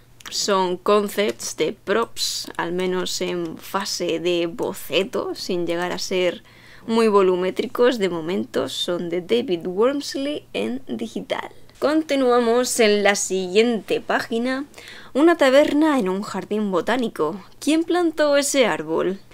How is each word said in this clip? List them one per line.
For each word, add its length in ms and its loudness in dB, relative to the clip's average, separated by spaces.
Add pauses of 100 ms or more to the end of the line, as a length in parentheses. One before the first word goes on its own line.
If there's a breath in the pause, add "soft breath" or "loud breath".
(300 loud breath)
Son 480 0
concepts 800 0
de 160 0
props, 800 -4
al 160 -4
menos 500 -2
en 360 -4
fase 640 -4
de 280 0
boceto, 880 -4
sin 300 -4
llegar 260 -2
a 60 -6
ser 460 -2 (440 loud breath)
muy 220 4
volumétricos, 880 2
de 100 0
momento 600 -4
son 400 -4
de 120 -2
David 460 -2
Wormsley 840 -2
en 340 -4
digital. 640 -8 (280)
Continuamos 1000 2
en 240 4
la 120 4
siguiente 840 0
página. 640 -2 (480 loud breath)
Una 220 6
taberna 640 6
en 100 0
un 120 -2
jardín 500 -4
botánico. 720 -2 (160)
¿Quién 240 2
plantó 540 2
ese 300 4
árbol? 520 -2 (140)